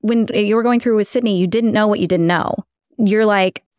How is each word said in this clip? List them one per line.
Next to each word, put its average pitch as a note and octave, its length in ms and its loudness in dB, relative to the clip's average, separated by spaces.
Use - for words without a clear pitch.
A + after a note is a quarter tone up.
when A3+ 320 0
you G#3 240 0
were A#3 60 0
going A#3+ 180 2
through A3+ 160 0
with G#3 120 0
Sydney, A3+ 300 0
you F3+ 80 2
didn't A3 260 0
know G#3+ 140 2
what G#3 140 0
you F3 60 0
didn't E3+ 200 0
know. E3+ 280 -2
You're G#3+ 280 2
like, F#3+ 360 0